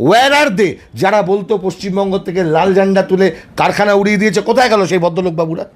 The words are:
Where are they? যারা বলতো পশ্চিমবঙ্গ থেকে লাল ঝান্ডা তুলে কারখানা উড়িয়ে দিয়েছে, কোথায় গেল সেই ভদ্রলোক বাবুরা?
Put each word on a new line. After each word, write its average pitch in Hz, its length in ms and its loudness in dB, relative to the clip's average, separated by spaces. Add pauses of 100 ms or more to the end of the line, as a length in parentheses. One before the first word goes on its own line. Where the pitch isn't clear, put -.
Where 226 320 2
are 294 180 2
they? 185 200 0 (240)
যারা 196 280 0
বলতো 196 360 -2
পশ্চিমবঙ্গ 190 600 -4
থেকে 185 260 -4
লাল 165 300 2
ঝান্ডা 196 280 2
তুলে 180 340 0 (200)
কারখানা 196 380 0
উড়িয়ে 202 220 2
দিয়েছে, 208 240 2
কোথায় 226 280 2
গেল 208 180 2
সেই 180 120 0
ভদ্রলোক 175 360 -2
বাবুরা? 165 300 -4 (120)